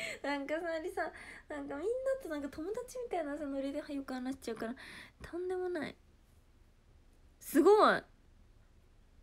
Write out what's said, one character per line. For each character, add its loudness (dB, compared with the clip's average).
な -2
ん -6
か -2
さ、 -4
リ -4
サ、 -4
な -8
ん -8
か -6
み -6
ん -2
な -
と -8
な -2
ん -4
か -6
友 -6
達 -8
み -6
た 0
い -2
な -4
さ、 -6
ノ -2
リ -2
で -4
よ -6
く -8
話 -4
し -14
ち -6
ゃ -4
う -6
か -4
ら、 -6
と -8
ん -4
で -2
も -2
な -2
い。 -10
す 4
ご 10
い。 -2